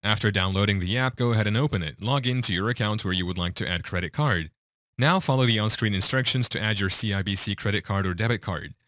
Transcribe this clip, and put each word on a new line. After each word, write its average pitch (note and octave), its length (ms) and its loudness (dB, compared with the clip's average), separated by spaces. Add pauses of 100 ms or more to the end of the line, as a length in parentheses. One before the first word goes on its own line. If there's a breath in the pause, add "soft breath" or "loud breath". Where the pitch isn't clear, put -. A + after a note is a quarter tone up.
After G#2+ 300 2
downloading G2 480 2
the F#2 180 -2
app, C3 200 0
go A#2+ 160 2
ahead A2 120 2
and G#2 100 0
open A#2 280 0
it. D#2 180 -8
Log B2 240 0
into B2 260 0
your F#2+ 200 0
account G#2+ 340 -2
where F#2 80 0
you F#2 140 -2
would F2+ 100 -4
like F2 160 -2
to - 160 -4
add E2+ 140 -2
credit F2 280 -4
card. F#2+ 380 0 (480)
Now E3 220 4
follow C3 280 2
the A2+ 100 4
on-screen G#2+ 380 0
instructions B2+ 540 2
to - 120 -4
add G#2+ 180 0
your G2 120 0
C G#2+ 200 -2
I G2 120 0
B F#2+ 120 0
C G2 200 0
credit G2+ 280 -2
card G2 220 0
or F#2 80 0
debit A2 280 0
card. D2+ 340 -8 (120)